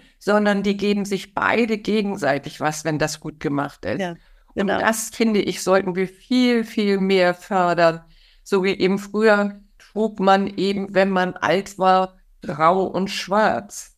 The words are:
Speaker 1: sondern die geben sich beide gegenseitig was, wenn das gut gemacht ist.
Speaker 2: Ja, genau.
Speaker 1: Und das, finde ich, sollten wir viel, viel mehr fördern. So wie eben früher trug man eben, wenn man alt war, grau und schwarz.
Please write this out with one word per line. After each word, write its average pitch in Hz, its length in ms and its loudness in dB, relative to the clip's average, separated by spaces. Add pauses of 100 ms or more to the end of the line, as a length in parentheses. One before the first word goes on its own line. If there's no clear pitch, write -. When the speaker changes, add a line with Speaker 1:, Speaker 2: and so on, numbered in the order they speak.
(180)
Speaker 1:
sondern 208 440 0
die 202 140 0
geben 202 300 0
sich 190 280 -8
beide 220 440 0
gegenseitig 196 800 -4
was, 151 240 -4
wenn 156 140 -2
das 151 220 -4
gut 156 200 -14
gemacht 143 460 -6
ist. 110 140 -4
Speaker 2:
Ja, 175 140 -6 (400)
genau. 196 200 -2
Speaker 1:
Und - 80 -2
das, 220 280 -2
finde 220 300 0
ich, - 220 -4
sollten 190 340 2
wir 185 120 -2
viel, 247 560 0
viel 202 360 0
mehr 190 320 4
fördern. 170 680 0 (420)
So 196 180 0
wie 190 160 0
eben 190 200 2
früher 208 600 2 (180)
trug 214 420 -4
man 196 260 4 (120)
eben, 196 360 -2
wenn 190 160 4
man 185 240 0
alt 180 440 -2
war, 185 400 2 (240)
grau 165 420 2
und 185 260 -4
schwarz. - 880 -2